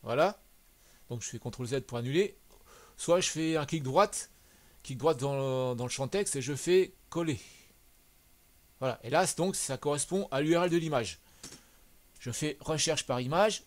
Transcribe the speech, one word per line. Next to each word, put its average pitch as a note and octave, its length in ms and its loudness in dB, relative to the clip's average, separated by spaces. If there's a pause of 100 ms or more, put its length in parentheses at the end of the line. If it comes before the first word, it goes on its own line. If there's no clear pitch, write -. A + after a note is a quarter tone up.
Voilà. D3+ 400 0 (680)
Donc, A#2 100 -6
je - 80 -10
fais A#2 80 -10
contrôle B2 300 -8
Z C3 140 -2
pour A#2+ 180 -8
annuler. D3 400 0 (580)
Soit E3+ 220 4
je - 100 0
fais D#3+ 260 0
un D3 120 0
clic D#3+ 160 -2
droite, E3+ 480 2 (500)
clic C3 160 -10
droite D3 220 2
dans C#3 160 -2
le, C3 400 -2
dans B2 80 -6
le B2 80 -6
champ C#3 160 -4
texte G3 280 -2
et C3+ 60 -2
je C3+ 140 -4
fais F3+ 400 2 (160)
coller. D#3+ 280 -2 (1400)
Voilà. B2+ 240 -2
Et B2 80 -6
là, E3+ 160 4
c'est - 100 -4
donc, F#3+ 180 0
ça C3 220 -4
correspond D3 540 -2
à C3+ 100 0
l'U D#3+ 160 4
R E3+ 60 4
L F3+ 80 2
de E3+ 60 4
l'image. D3 420 0 (1000)
Je A#2+ 120 -10
fais D3+ 300 -2
recherche D#3 440 0
par B2+ 160 0
image. F3+ 460 2